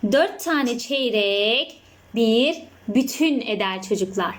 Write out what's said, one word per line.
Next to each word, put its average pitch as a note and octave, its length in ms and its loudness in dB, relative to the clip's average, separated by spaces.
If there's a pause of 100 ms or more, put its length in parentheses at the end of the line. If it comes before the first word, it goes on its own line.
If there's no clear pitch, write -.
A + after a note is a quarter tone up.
(120)
Dört C#4+ 320 2
tane C4+ 340 0
çeyrek A3+ 1040 0 (340)
bir A#3 400 4 (320)
bütün C4 540 0
eder G3 400 -4
çocuklar. F#3+ 580 -4